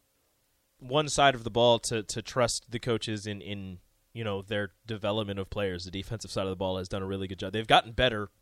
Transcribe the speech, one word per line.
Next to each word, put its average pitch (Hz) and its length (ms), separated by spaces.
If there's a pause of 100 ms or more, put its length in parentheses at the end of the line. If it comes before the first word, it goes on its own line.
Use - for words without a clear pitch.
(800)
one 139 300
side 139 260
of 113 80
the 117 60
ball 117 300
to, 110 240
to - 180
trust - 480
the 117 100
coaches 110 460
in, 101 160
in, 95 380 (340)
you 113 100
know, 101 200
their 101 280 (140)
development 104 540
of 95 100
players, 95 360
the 92 60
defensive 95 400
side 104 120
of 95 80
the 92 40
ball 92 220
has 92 100
done 101 140
a 95 40
really 95 220
good 92 120
job. 95 120
They've 110 160
gotten 139 240
better 110 380 (120)